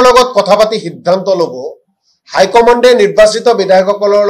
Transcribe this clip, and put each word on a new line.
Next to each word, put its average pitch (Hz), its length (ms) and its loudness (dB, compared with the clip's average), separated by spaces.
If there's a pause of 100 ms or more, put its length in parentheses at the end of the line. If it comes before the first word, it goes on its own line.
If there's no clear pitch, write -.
লগত 247 200 2 (100)
কথা 196 220 0
পাতি 214 200 -2
সিদ্ধান্ত 170 480 -4 (120)
ল'ব। 160 160 -4 (720)
হাইকমাণ্ডে 233 600 2 (120)
নিৰ্বাচিত 214 460 0 (120)
বিধায়কসকলৰ 202 720 0